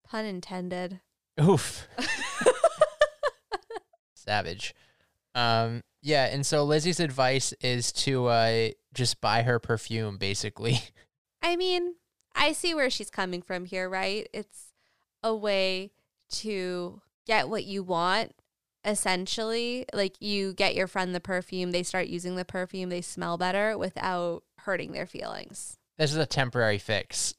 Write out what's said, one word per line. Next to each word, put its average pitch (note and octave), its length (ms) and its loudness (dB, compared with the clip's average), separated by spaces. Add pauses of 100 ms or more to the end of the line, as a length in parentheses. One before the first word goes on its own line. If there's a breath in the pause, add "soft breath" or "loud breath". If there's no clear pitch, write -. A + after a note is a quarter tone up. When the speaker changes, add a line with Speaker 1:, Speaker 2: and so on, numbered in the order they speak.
Speaker 1:
Pun A3 220 -6
intended. F3+ 760 -6 (380)
Speaker 2:
Oof. D#3 560 4
<laughs> - 2250 0
Savage. G2+ 580 -2 (600 soft breath)
Um, A#2 480 2 (180)
yeah, C#3 240 4
and C#3 180 0
so D3 200 4
Lizzie's D3+ 360 2
advice C3 640 2
is B2 300 0 (160)
to, C3 200 2
uh, A2+ 420 4 (260)
just B2 260 0
buy A2+ 220 4
her A#2+ 160 2
perfume, A2 580 -2
basically. G2+ 640 -2 (300 soft breath)
<laughs> - 320 -18
Speaker 1:
I E4+ 120 2
mean, F4+ 420 0 (360)
I D4 200 2
see E4+ 200 -2
where C#4+ 160 2
she's - 220 -6
coming F3+ 320 -4
from F3+ 220 -6
here, F#3 220 -6
right? F#3+ 460 -4
It's - 400 -14 (480)
a A3+ 140 0
way F#3+ 560 0 (400)
to F3+ 720 -4 (260)
get G3+ 220 2
what G#3+ 160 -4
you G3 180 -4
want, F3+ 480 0 (540)
essentially. A3+ 1080 -2
Like, G3 260 -2
you G3 340 -2
get F#3+ 220 2
your F#3 120 0
friend F3+ 280 -4
the F3 40 -2
perfume, F3+ 520 -4
they F3 120 0
start F#3 240 -2
using F3+ 280 -6
the F3+ 100 -6
perfume, F#3 440 -6
they F3+ 120 -4
smell E3+ 360 -6
better G3 400 0
without F3+ 680 -4 (160)
hurting F#3 320 -4
their - 160 -8
feelings. - 680 -12 (200)
Speaker 2:
This D3+ 140 4
is D3+ 60 0
a D3+ 80 2
temporary A#2+ 520 2
fix. - 600 -2